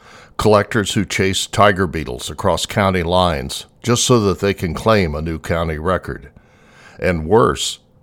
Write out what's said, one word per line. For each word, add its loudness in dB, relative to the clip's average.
collectors 2
who 0
chase -2
tiger 2
beetles -8
across -2
county 0
lines 0
just 0
so 6
that 2
they 0
can -4
claim 2
a -6
new -6
county -4
record, -4
and -2
worse, 2